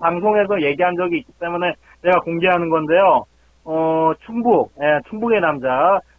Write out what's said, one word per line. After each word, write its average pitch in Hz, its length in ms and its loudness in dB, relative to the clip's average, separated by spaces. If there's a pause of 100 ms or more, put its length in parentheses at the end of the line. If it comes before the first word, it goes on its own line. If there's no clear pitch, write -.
방송에서 196 640 0
얘기한 165 340 0
적이 175 220 -2
있기 - 220 -12
때문에 175 320 -4 (300)
제가 175 180 2
공개하는 170 500 0
건데요. 160 540 2 (400)
어, 160 480 0 (120)
충북. 226 560 0
예, 147 280 0
충북의 214 320 -2
남자. 151 600 0 (180)